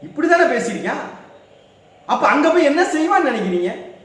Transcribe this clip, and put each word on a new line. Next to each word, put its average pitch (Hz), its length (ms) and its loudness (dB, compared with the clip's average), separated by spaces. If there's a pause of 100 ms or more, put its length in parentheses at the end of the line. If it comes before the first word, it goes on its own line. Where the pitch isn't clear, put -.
இப்படிதானே 339 440 2
பேசிருக்கீங்க. 214 480 -4 (1120)
அப்ப - 180 -2
அங்க 302 220 2
போய் 320 220 4
என்ன 320 120 2
செய்வான்னு 339 460 0
நினைக்கிறீங்க? 185 420 -2 (340)